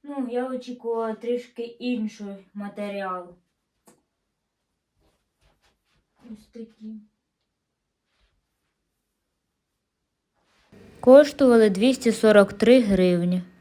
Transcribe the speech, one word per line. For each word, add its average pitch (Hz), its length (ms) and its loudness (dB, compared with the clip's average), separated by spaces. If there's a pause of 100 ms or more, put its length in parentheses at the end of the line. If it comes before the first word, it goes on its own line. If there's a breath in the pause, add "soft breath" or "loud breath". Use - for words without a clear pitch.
ну, 277 280 -10
я 247 180 -6
очікувала 233 640 -8
трішки 240 480 -10
інший 214 720 -10 (180)
матеріал. 196 720 -12 (3000)
Ось 214 140 -20
такі. 220 480 -20 (4000)
Коштували 254 680 6
двісті 233 420 0
сорок 208 400 4
три 247 280 4
гривні. 180 600 0 (180)